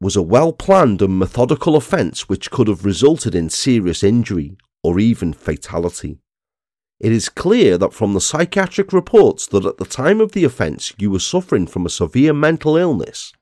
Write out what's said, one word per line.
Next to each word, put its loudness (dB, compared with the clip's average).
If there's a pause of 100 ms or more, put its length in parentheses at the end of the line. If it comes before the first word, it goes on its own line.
was -2
a 2
well-planned 2
and 0
methodical 0
offence -4
which -6
could 0
have -2
resulted 2
in -2
serious -2
injury, 0 (260)
or 0
even 0
fatality. -8 (800)
It 0
is -2
clear 2
that 0
from -2
the 0
psychiatric -2
reports 4
that 0
at -4
the -8
time 0
of 0
the 0
offence -4
you -2
were 0
suffering -2
from -6
a -4
severe 0
mental 0
illness, -4 (100)